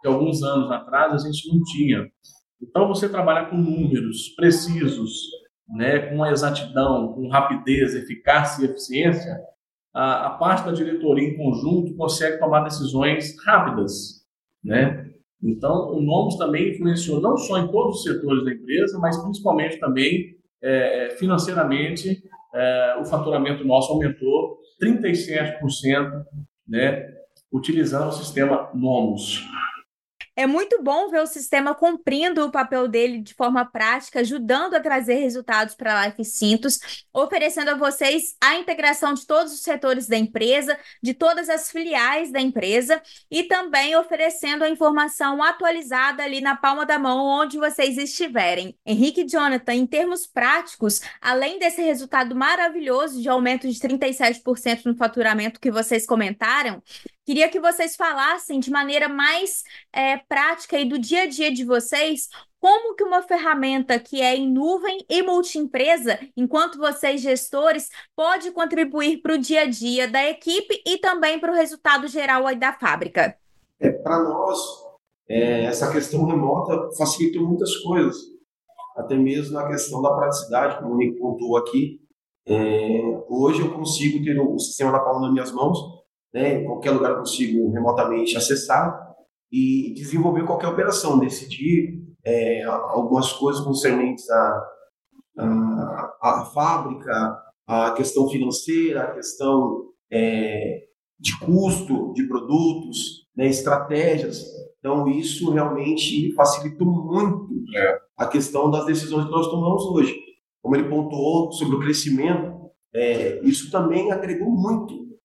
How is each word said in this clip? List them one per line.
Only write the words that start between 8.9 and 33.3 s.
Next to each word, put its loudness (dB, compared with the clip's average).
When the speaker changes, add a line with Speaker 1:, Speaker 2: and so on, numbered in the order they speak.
Speaker 1:
a, 0
a -2
parte 2
da -4
diretoria 2
em -4
conjunto 0
consegue -2
tomar 4
decisões -2
rápidas, 0
né? 0
Então, 0
o -2
Nomus 2
também 0
influenciou 0
não 2
só -2
em 0
todos 2
os -8
setores 0
da -2
empresa, 0
mas 0
principalmente -2
também, 0
é, 0
é, -8
financeiramente, 0
é, 2
o -4
faturamento -2
nosso 4
aumentou 0
trinta 2
e 2
sete -4
por -2
cento, 0
né, 0
utilizando 0
o -4
sistema -2
Nomus. 0
Speaker 2:
É 2
muito 2
bom 0
ver 2
o 2
sistema -2
cumprindo 0
o -6
papel 0
dele 0
de -16